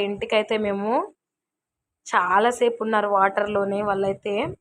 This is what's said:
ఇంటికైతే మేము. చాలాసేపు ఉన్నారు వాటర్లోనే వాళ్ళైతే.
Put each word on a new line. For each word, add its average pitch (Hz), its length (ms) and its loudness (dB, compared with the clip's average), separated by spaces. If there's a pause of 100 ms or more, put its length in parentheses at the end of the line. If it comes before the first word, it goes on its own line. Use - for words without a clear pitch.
ఇంటికైతే 214 500 0
మేము. 208 340 -2 (1120)
చాలాసేపు 233 760 2
ఉన్నారు 214 260 0
వాటర్లోనే 202 760 2
వాళ్ళైతే. 196 520 -2 (260)